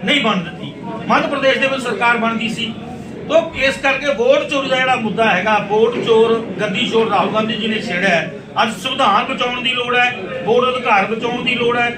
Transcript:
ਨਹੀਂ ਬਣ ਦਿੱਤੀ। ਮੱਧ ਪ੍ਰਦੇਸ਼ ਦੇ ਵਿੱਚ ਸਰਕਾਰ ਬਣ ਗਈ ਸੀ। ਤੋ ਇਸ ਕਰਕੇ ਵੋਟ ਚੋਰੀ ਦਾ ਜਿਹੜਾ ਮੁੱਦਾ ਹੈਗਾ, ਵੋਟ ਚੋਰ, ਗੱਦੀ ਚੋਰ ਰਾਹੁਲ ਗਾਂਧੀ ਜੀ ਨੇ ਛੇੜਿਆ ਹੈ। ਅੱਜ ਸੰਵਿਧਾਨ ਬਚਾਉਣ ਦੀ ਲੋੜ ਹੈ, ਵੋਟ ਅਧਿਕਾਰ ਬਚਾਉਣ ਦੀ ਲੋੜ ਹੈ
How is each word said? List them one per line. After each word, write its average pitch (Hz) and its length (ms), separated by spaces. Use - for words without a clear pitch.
ਨਹੀਂ 277 160
ਬਣ 202 220
ਦਿੱਤੀ। - 300
ਮੱਧ 277 200
ਪ੍ਰਦੇਸ਼ 269 300
ਦੇ 269 100
ਵਿੱਚ 262 160
ਸਰਕਾਰ 233 340
ਬਣ 226 200
ਗਈ 226 120
ਸੀ। - 240
ਤੋ 320 120
ਇਸ 269 220
ਕਰਕੇ 277 360
ਵੋਟ 269 360
ਚੋਰੀ 269 200
ਦਾ 262 60
ਜਿਹੜਾ 254 200
ਮੁੱਦਾ 220 340
ਹੈਗਾ, 202 280
ਵੋਟ 220 360
ਚੋਰ, 226 340
ਗੱਦੀ 202 280
ਚੋਰ 220 200
ਰਾਹੁਲ 196 240
ਗਾਂਧੀ 220 200
ਜੀ 214 140
ਨੇ 214 140
ਛੇੜਿਆ 185 280
ਹੈ। 165 220
ਅੱਜ 226 120
ਸੰਵਿਧਾਨ 247 520
ਬਚਾਉਣ 247 360
ਦੀ 240 120
ਲੋੜ 247 220
ਹੈ, 247 200
ਵੋਟ 247 240
ਅਧਿਕਾਰ 233 360
ਬਚਾਉਣ 233 380
ਦੀ 233 120
ਲੋੜ 233 220
ਹੈ 240 200